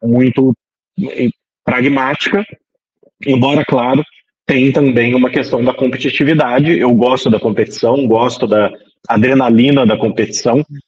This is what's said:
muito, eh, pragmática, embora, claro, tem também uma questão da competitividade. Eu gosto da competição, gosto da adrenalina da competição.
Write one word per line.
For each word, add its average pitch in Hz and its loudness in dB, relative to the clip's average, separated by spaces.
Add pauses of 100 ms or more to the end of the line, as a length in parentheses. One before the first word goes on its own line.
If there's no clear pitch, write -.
muito, 127 2 (480)
eh, - -4 (340)
pragmática, 139 -2 (800)
embora, 139 0
claro, 135 0 (420)
tem 135 2
também 123 0
uma 127 0
questão 127 -2
da 127 0
competitividade. 143 0
Eu 120 2
gosto 123 0
da 110 2
competição, 113 -2
gosto 117 0
da 104 0 (380)
adrenalina 127 2
da 107 2
competição. 113 -2 (240)